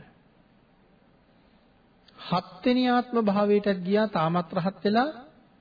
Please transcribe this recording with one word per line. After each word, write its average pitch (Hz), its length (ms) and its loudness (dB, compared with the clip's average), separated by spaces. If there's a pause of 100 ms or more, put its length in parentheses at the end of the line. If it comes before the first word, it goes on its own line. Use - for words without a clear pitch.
(2250)
හත්වෙනි 247 680 -2
ආත්ම 247 340 0
භාවයටත් 208 600 2
ගියා, 202 280 0
තාමත් 175 420 0
රහත් 190 300 -4
වෙලා 247 300 0 (500)